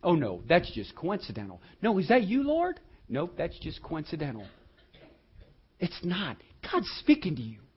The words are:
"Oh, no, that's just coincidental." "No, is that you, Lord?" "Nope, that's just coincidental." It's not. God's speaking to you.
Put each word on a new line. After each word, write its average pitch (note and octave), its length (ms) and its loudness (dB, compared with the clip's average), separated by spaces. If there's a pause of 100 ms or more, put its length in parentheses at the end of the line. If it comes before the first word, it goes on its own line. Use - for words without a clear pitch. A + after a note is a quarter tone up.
"Oh, F3 120 4
no, G#2 320 0
that's E3+ 260 6
just G2+ 220 -8
coincidental." G#2 680 -6 (180)
"No, G#3+ 160 4
is F3+ 120 2
that A#3 160 8
you, A#3+ 180 2
Lord?" E4 360 2 (300)
"Nope, F3 300 -2
that's C3+ 220 -4
just D#3 220 -10
coincidental." D3 640 -6 (1300)
It's - 260 -6
not. F3 320 -2 (340)
God's F4 280 0
speaking F#3 380 4
to B2 60 -6
you. A2 180 -10 (160)